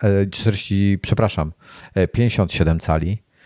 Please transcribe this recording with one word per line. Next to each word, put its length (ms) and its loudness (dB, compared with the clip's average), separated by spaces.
e, 260 2
czterdzieści, 760 0
przepraszam, 500 -2
e, 140 2
pięćdziesiąt 440 0
siedem 280 2
cali, 420 -2